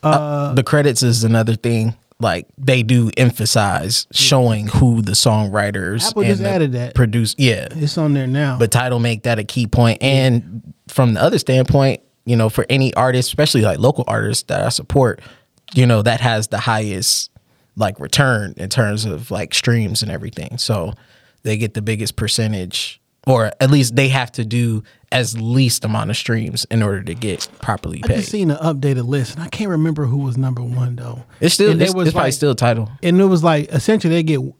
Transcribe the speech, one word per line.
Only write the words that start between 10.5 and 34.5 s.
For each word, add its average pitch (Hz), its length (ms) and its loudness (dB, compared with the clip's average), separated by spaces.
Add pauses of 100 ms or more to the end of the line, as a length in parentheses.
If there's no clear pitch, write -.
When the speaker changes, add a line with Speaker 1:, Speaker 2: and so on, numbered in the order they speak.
Speaker 2:
from 120 280 2
the 82 60 -2
other 147 160 2
standpoint, 135 640 2 (240)
you 120 120 2
know, 113 120 2
for 113 200 -2
any 131 240 2
artist, 127 360 0
especially, 147 320 2
like, 98 180 0
local 123 280 2
artists 110 360 -2
that 95 220 -4
I 123 40 0
support, - 520 0 (520)
you 127 120 4
know, 113 160 4
that 113 200 0
has 110 260 0
the 101 120 -4
highest, 107 720 -2 (460)
like, 101 240 -2
return 107 580 0
in 95 120 -8
terms 107 360 0
of, 92 260 -8
like, 104 220 -6
streams 110 480 0
and 101 100 -6
everything. - 460 -10
So 104 360 -4 (500)
they 110 140 -2
get 107 160 -4
the 110 80 -6
biggest 110 340 -4
percentage, 104 840 -4 (260)
or 117 320 2
at 131 100 2
least 127 280 2
they 135 120 2
have 131 240 -2
to 117 120 -4
do 113 380 -2 (280)
as 113 280 -2
least 120 460 0
amount 110 240 -2
of 110 80 -2
streams 113 540 -4
in 113 100 2
order 98 220 -2
to 82 100 -8
get 107 340 -6 (140)
properly 95 420 -6
Speaker 1:
I 113 40 -4
Speaker 2:
paid. 107 100 2
Speaker 1:
just 196 140 -4
seen 196 180 0
an 143 80 0
updated 139 500 -2
list, 131 280 -4
and 160 80 -10
I - 40 -10
can't 208 220 -6
remember 156 360 0
who 127 120 0
was 131 200 -4
number 127 260 -2
one 123 320 -4
though. 120 280 -14 (160)
Speaker 2:
It's 170 140 2
still, 185 180 4
Speaker 1:
And 165 100 2
it 180 40 4
Speaker 2:
it's, 190 80 0
Speaker 1:
was 180 140 2
Speaker 2:
it's 160 60 2
probably 156 140 0
Speaker 1:
like, 131 60 0
Speaker 2:
still 143 220 0
Tidal. 113 340 0 (140)
Speaker 1:
and 175 180 4
it 196 40 6
was 180 180 4
like, 151 280 2
essentially 170 420 2
they 170 100 2
get 156 180 0 (180)